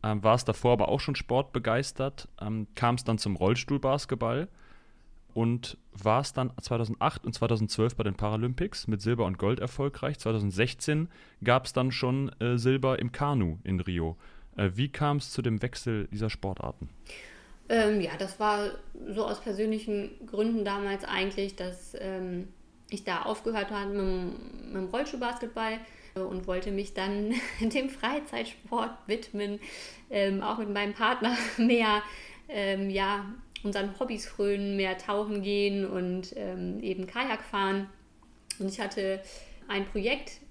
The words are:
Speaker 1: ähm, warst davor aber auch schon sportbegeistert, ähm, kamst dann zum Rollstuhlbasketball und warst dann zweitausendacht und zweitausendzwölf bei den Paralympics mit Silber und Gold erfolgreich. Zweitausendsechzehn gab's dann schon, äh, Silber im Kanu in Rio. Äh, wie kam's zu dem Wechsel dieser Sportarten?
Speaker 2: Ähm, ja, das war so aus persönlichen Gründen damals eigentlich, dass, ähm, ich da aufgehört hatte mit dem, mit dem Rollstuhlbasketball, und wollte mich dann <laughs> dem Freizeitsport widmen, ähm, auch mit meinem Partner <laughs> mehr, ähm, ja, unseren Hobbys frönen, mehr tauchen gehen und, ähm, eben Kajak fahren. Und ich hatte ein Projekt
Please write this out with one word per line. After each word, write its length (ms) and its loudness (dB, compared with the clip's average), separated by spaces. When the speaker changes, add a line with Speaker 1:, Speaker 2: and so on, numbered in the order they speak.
Speaker 1:
ähm, 180 2
warst 260 6
davor 240 4
aber 160 4
auch 120 2
schon 140 -2
sportbegeistert, 1120 0
ähm, 340 -2
kamst 320 4
dann 120 4
zum 180 0
Rollstuhlbasketball 1120 2
und 460 0
warst 440 2
dann 240 0
zweitausendacht 640 0
und 100 -2
zweitausendzwölf 600 2
bei 80 -2
den 140 0
Paralympics 720 0
mit 120 2
Silber 260 2
und 120 0
Gold 220 2
erfolgreich. 580 -2
Zweitausendsechzehn 920 2
gab's 280 4
dann 200 4
schon, 480 0
äh, 180 2
Silber 400 4
im 140 -2
Kanu 520 2
in 160 2
Rio. 360 0
Äh, 180 4
wie 140 0
kam's 420 0
zu 100 -4
dem 220 0
Wechsel 500 -2
dieser 180 -2
Sportarten? 600 -6
Speaker 2:
Ähm, 320 4
ja, 180 0
das 220 -6
war 300 2
so 160 0
aus 160 -2
persönlichen 680 -2
Gründen 380 0
damals 400 -2
eigentlich, 500 -2
dass, 440 -10
ähm, 500 -4
ich 140 -8
da 180 0
aufgehört 480 -2
hatte 180 -4
mit 120 -2
dem, 260 0
mit 80 -10
dem 140 -4
Rollstuhlbasketball, 880 -4
und 320 -4
wollte 240 -2
mich 240 -4
dann 400 0
<laughs> 120 -8
dem 280 2
Freizeitsport 1000 -4
widmen, 540 -4
ähm, 320 2
auch 160 -2
mit 120 -2
meinem 220 0
Partner 440 2
<laughs> 100 -6
mehr, 460 6
ähm, 420 0
ja, 340 2
unseren 360 0
Hobbys 280 -2
frönen, 500 0
mehr 220 0
tauchen 440 -2
gehen 440 2
und, 500 -2
ähm, 440 -4
eben 260 -4
Kajak 360 -2
fahren. 460 0
Und 100 -2
ich 120 -6
hatte 400 -2
ein 180 0
Projekt 460 0